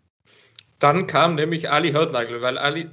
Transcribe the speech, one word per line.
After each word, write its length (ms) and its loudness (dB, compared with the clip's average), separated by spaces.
Dann 280 2
kam 300 2
nämlich 340 -2
Ali 220 2
Hörtnagel, 500 -2
weil 160 -2
Ali, 340 -2